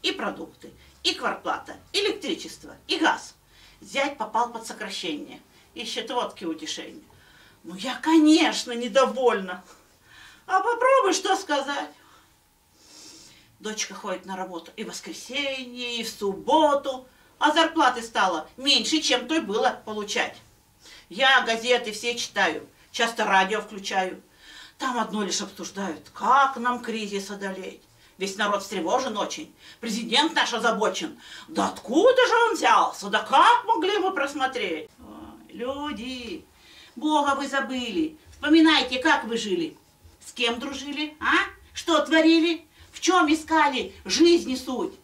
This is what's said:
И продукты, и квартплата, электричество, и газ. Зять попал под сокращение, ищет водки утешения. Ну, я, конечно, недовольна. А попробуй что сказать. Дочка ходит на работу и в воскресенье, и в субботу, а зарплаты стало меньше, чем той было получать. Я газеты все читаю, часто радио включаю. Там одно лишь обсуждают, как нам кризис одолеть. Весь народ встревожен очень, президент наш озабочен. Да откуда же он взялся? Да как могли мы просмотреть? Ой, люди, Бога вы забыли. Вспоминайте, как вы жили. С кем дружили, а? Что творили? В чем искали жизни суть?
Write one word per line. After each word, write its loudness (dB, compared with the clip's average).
И -4
продукты, -10
и -2
квартплата, -6
электричество, -6
и -2
газ. 0
Зять -4
попал -2
под -12
сокращение, -10
ищет -8
водки -4
утешения. -10
Ну, -14
я, -6
конечно, 4
недовольна. 2
А 4
попробуй 4
что 0
сказать. -4
Дочка -6
ходит -10
на -8
работу -10
и -8
в -10
воскресенье, -8
и -6
в -6
субботу, 0
а 4
зарплаты 2
стало -2
меньше, 0
чем 0
той 0
было 0
получать. -6
Я 4
газеты 0
все -6
читаю, -2
часто 0
радио 2
включаю. -6
Там -4
одно -4
лишь -4
обсуждают, -10
как 2
нам -2
кризис -6
одолеть. -10
Весь -6
народ 0
встревожен -2
очень, -8
президент -2
наш -2
озабочен. -2
Да -2
откуда 4
же 2
он 0
взялся? 2
Да 0
как 6
могли 0
мы 0
просмотреть? -4
Ой, -20
люди, -8
Бога 2
вы -4
забыли. -2
Вспоминайте, 4
как 2
вы -4
жили. -2
С -20
кем -2
дружили, -8
а? 0
Что 2
творили? 4
В -16
чем 4
искали 2
жизни 4
суть? -6